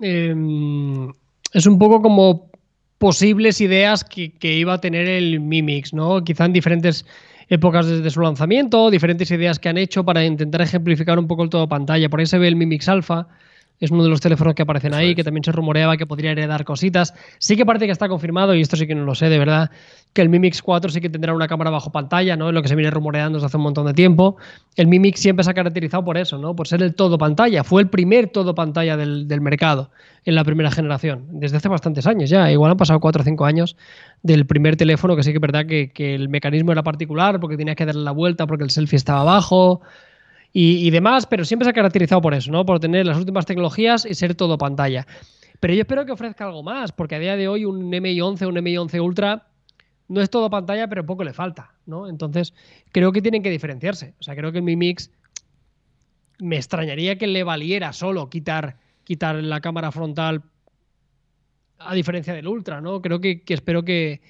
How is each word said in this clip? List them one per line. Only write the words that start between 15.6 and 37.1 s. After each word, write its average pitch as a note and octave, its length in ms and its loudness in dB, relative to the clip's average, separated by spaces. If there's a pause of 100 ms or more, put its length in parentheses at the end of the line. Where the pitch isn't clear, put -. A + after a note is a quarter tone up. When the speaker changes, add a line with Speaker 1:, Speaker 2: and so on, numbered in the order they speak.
Speaker 1:
que D3+ 100 -6
podría D3+ 240 -4
heredar D3+ 340 -4
cositas. F3 500 0 (260)
Sí G#3 160 2
que A3+ 100 4
parece A3 200 2
que G3+ 60 -2
está G3 160 -2
confirmado, F3+ 460 0
y E3 60 4
esto D#3 160 0
sí D#3 100 0
que D#3 80 -4
no D3 100 -4
lo C#3 120 -2
sé, D#3+ 120 2
de D#3 120 4
verdad, D#3 320 2 (400)
que G3 100 4
el E3 60 6
Mi E3+ 100 6
Mix F3+ 240 2
cuatro F3+ 280 -2
sí D#3+ 100 -4
que F3 80 -6
tendrá D#3+ 260 -4
una D#3+ 140 -2
cámara D#3+ 220 -2
bajo D3+ 200 -6
pantalla, E3+ 460 0
¿no? D#3 120 -2
Es E3 60 0
lo E3 80 0
que C#3 60 -2
se C#3+ 80 2
viene D3+ 160 0
rumoreando D3+ 460 -2
desde C#3+ 80 -2
hace C3+ 100 -4
un D3 80 0
montón D3 220 -2
de C#3+ 80 0
tiempo. F3+ 420 6 (400)
El E3+ 100 4
Mi F3+ 140 6
Mix G3 180 4
siempre F#3+ 240 2
se F3 80 2
ha F3+ 40 -4
caracterizado F3 500 -2
por E3+ 120 -4
eso, E3 220 -4
¿no? D#3 160 -8
Por E3+ 140 -8
ser F3 140 0
el F3 120 0
todo E3+ 240 2
pantalla. D3+ 460 2
Fue F#3+ 180 6
el F#3+ 60 4
primer G3+ 400 4
todo F3+ 260 -2
pantalla D#3+ 420 -2
del, D3 300 -4
del D3 140 -2
mercado D3 500 0 (340)
en E3 120 2
la D#3 80 4
primera D3+ 260 0
generación, C#3+ 560 -4 (140)
desde C#3+ 160 -2
hace D3+ 120 -2
bastantes D3+ 380 -2
años F#3 240 0
ya. E3+ 220 6
Igual D3+ 180 6
han F#3 60 4
pasado D#3 240 4
cuatro D#3+ 220 2
o - 20 0
cinco D3 220 0
años E3+ 300 0 (460)
del D3+ 240 4
primer D3+ 300 4
teléfono, D#3+ 400 2
que C#3+ 80 2
sí D3 80 2
que D3+ 60 -2
es D3+ 40 0
verdad D3+ 240 0
que, D3 240 -2
que C#3+ 240 -6
el C#3 140 -4
mecanismo D3 420 0
era D#3 140 0
particular, D#3+ 560 -2